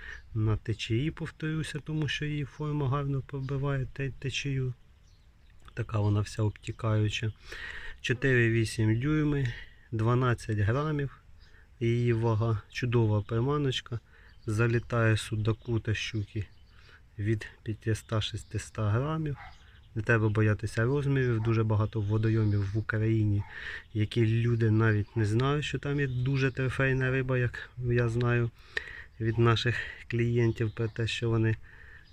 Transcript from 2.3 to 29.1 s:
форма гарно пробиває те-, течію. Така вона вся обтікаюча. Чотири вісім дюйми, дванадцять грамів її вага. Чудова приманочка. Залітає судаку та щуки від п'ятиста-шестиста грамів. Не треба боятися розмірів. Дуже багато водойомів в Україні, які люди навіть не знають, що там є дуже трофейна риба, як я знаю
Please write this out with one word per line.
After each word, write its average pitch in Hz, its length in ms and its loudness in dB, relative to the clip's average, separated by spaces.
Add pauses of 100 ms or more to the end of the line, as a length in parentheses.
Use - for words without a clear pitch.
форма 147 440 -4
гарно 139 340 -2
пробиває 135 680 -4
те-, 139 260 -6
течію. 131 560 -4 (1000)
Така 110 260 -4
вона 104 200 2
вся - 220 -4
обтікаюча. 107 880 -2 (680)
Чотири 123 500 2
вісім 110 500 2
дюйми, 147 520 2 (400)
дванадцять 117 640 0
грамів 139 640 0 (580)
її 120 320 2
вага. 113 480 2 (120)
Чудова 113 500 2
приманочка. 127 800 -2 (460)
Залітає 117 720 2
судаку 110 640 -2
та 107 140 0
щуки 101 520 -4 (720)
від 107 280 -2 (180)
п'ятиста-шестиста 107 1300 -4
грамів. 147 460 0 (580)
Не 110 80 -2
треба 110 260 4
боятися 107 560 2
розмірів. 131 560 2
Дуже 113 240 2
багато 110 360 0
водойомів 107 720 2
в 110 40 0
Україні, 107 640 2 (520)
які 110 320 2
люди 113 440 2
навіть 107 460 2
не 113 80 2
знають, 131 400 2
що - 140 -4
там 143 220 -2
є 143 60 0
дуже 131 440 0
трофейна 131 600 0
риба, 131 280 0
як 123 400 -4
я 120 300 2
знаю 120 420 2 (680)